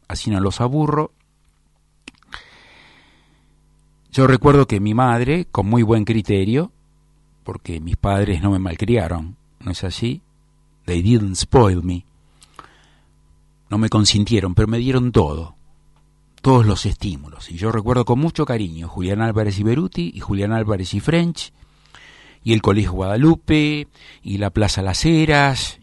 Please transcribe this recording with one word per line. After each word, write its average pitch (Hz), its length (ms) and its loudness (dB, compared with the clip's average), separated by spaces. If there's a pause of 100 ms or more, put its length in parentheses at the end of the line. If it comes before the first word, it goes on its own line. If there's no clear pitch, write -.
así 85 220 -8
no 98 100 0
los 95 220 -2
aburro, 147 500 -2 (3000)
yo 131 160 4
recuerdo 139 400 6
que 104 120 -2
mi 104 140 0
madre, 127 580 2
con 98 160 -2
muy 117 160 4
buen 107 220 2
criterio, 110 640 0 (720)
porque - 360 -12
mis 85 180 -4
padres 101 440 0
no 101 100 0
me 95 80 0
malcriaron, 90 800 -4 (220)
¿no 95 120 -8
es - 120 -8
así? 117 380 -6 (640)
They 87 160 -2
didn't 101 340 2
spoil 98 460 2
me. 90 240 -6 (1600)
No 107 80 -4
me 110 120 0
consintieron, 101 640 2
pero 107 120 4
me 117 120 -2
dieron 123 320 0
todo, 80 440 0 (840)
todos 127 240 4
los 104 220 0
estímulos. 78 640 -8
Y 85 60 -12
yo 107 140 -4
recuerdo 117 320 0
con 123 160 2
mucho 160 260 -2
cariño 85 420 -6
Julián 95 340 -4
Álvarez 107 380 -2
y 101 40 -2
Beruti, 170 500 -2
y 101 60 -14
Julián 101 340 -2
Álvarez 104 420 -2
y 98 40 -4
French, 170 540 -2 (920)
y 113 100 2
el 110 100 2
Colegio 101 300 2
Guadalupe, 147 920 2 (360)
y 98 160 -6
la 101 100 -2
Plaza 101 320 0
Las 95 240 -2
Heras, 151 760 2